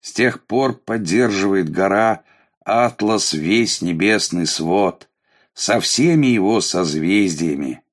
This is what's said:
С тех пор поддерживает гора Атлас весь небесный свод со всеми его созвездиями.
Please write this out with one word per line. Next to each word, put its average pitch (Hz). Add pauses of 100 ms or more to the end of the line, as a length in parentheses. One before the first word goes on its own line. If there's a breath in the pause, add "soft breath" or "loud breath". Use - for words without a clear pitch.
С -
тех -
пор 123
поддерживает 98
гора 98 (400 soft breath)
Атлас 110
весь 95
небесный 90
свод 87 (440)
со -
всеми 156
его 107
созвездиями. 80 (100)